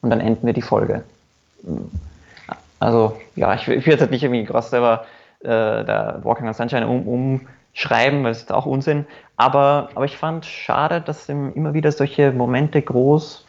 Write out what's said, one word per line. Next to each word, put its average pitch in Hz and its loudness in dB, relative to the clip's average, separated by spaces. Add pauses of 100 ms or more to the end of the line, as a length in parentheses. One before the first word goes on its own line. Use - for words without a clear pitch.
und 120 0
dann 117 2
enden 113 0
wir 117 2
die 120 -2
Folge. - 0 (1800)
Also, 113 2 (180)
ja, - 0
ich - -8
will, 117 2
ich 135 -2
will 156 6
jetzt 123 2
nicht 131 -2
irgendwie 123 0
groß 110 -2
selber, 117 2 (360)
äh, - -10
da 110 0
Walking 117 -2
on 110 -6
Sunshine 117 -2
um-, 123 -2 (680)
umschreiben, 135 0
weil 117 0
das 117 -6
ist - -12
auch - 0
Unsinn. 143 -2 (320)
Aber, 139 4
aber 131 -2
ich - -6
fand 160 -6
schade, 160 -2
dass - -10
im-, 143 -4
immer 151 -2
wieder 151 2
solche 143 2
Momente 127 0
groß 139 2